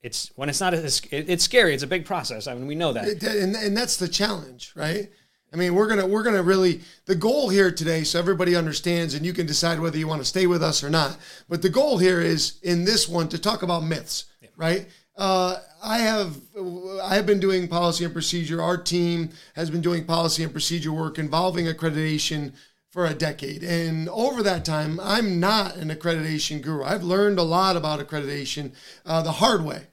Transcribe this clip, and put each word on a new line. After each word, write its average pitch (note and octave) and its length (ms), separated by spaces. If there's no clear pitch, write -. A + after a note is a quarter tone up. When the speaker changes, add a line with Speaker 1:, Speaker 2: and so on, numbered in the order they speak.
Speaker 1:
it's, - 340
when C#3 140
it's C#3 100
not, F#3 140
as, D#3+ 280
it, D3+ 180
it's F3+ 140
scary. G#3 300
It's C3+ 100
a C#3 40
big F3 180
process. B2 420
I B2+ 80
mean, B2+ 120
we D3 80
know E3 160
that. A#2 160
Speaker 2:
It, G3+ 160
and, G#3 320
and G#3 220
that's A#3+ 180
the F3+ 140
challenge, D#3+ 680
right? E3 340
I - 20
mean, F3 200
we're G#3+ 120
gonna, G#3 180
we're G#3 180
gonna G3 200
really, F#3 380
the F#3+ 100
goal A#3+ 320
here F#3+ 240
today, E3 320
so D#3+ 160
everybody F3 340
understands, E3 600
and D3+ 120
you F3+ 60
can E3+ 140
decide D#3+ 340
whether D#3+ 180
you D#3 80
wanna D#3 200
stay F#3 200
with F3 160
us D#3 220
or C#3+ 60
not, D3+ 280
but E3 140
the F#3 80
goal B3+ 300
here F3+ 200
is, E3 440
in F3 200
this G#3 240
one, E3 220
to E3+ 80
talk G3+ 260
about F3 180
myths, D#3 440
Speaker 1:
Yeah. - 160
Speaker 2:
right? E3 300
Uh, F#3 440
I A3 180
have, G#3+ 360
I F#3 140
have G#3 100
been G3+ 140
doing F#3 300
policy E3+ 340
and E3+ 80
procedure. E3 500
Our F3 140
team E3+ 540
has D#3+ 140
been D#3+ 100
doing E3+ 240
policy E3 400
and D#3+ 80
procedure D#3 400
work D#3 260
involving E3 500
accreditation D#3 840
for F3+ 160
a D#3 80
decade. D3+ 500
And E3 460
over A#3 340
that F#3 220
time, D#3 360
I'm G3+ 380
not G3+ 380
an D#3+ 120
accreditation D#3 720
guru. C#3+ 220
I've E3 200
learned F#3+ 360
a F3 40
lot F3+ 340
about D3+ 280
accreditation, C#3+ 680
uh, E3 160
the D#3+ 100
hard G#3 320
way. - 300